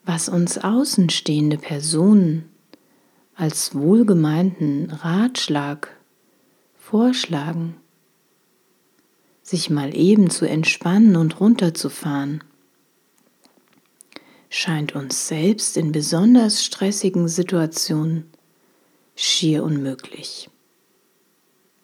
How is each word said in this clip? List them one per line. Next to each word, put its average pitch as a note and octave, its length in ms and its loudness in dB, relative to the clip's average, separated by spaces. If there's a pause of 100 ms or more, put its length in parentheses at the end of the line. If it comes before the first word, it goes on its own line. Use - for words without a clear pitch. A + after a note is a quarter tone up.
Was E3 240 -4
uns F3 300 0
außenstehende E3 1000 0
Personen D#3+ 920 2 (840)
als - 400 -4
wohlgemeinten D#3+ 1160 2
Ratschlag D3+ 1040 -4 (840)
vorschlagen, E3 960 -2 (1700)
sich E3 280 -6
mal C#3+ 260 -4
eben G3 340 6
zu - 180 -2
entspannen F3+ 680 4
und D#3+ 240 0
runterzufahren, D#3 1040 0 (2000)
scheint D3+ 440 -4
uns C#3 320 -8
selbst F3+ 500 -2
in E3 140 -2
besonders G3+ 720 4
stressigen F#3+ 640 -2
Situationen D#3+ 1040 -2 (840)
schier - 480 0
unmöglich. - 840 -8 (1400)